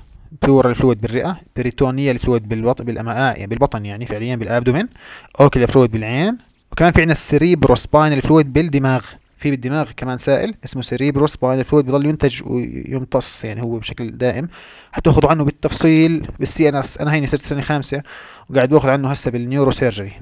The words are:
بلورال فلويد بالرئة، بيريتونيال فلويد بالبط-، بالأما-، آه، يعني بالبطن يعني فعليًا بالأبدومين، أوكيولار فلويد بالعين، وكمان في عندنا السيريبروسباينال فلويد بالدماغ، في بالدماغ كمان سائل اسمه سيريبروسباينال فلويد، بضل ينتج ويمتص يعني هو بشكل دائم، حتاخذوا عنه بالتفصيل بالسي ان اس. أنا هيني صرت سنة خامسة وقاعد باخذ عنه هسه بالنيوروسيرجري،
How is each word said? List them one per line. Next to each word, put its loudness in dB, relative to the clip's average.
بلورال 4
فلويد 2
بالرئة، -4
بيريتونيال -2
فلويد -2
بالبط-، -2
بالأما-، -6
آه، 0
يعني -10
بالبطن -2
يعني -10
فعليًا -6
بالأبدومين، -2
أوكيولار 4
فلويد 4
بالعين، -2
وكمان 4
في 4
عندنا 2
السيريبروسباينال 2
فلويد 4
بالدماغ، 0
في -2
بالدماغ -4
كمان -8
سائل 0
اسمه -8
سيريبروسباينال 0
فلويد، 2
بضل 0
ينتج -2
ويمتص -6
يعني -8
هو -4
بشكل -10
دائم، -4
حتاخذوا 4
عنه 2
بالتفصيل 2
بالسي 0
ان 2
اس. -6
أنا -2
هيني 0
صرت -2
سنة -6
خامسة -4
وقاعد 2
باخذ 4
عنه 0
هسه -4
بالنيوروسيرجري، -2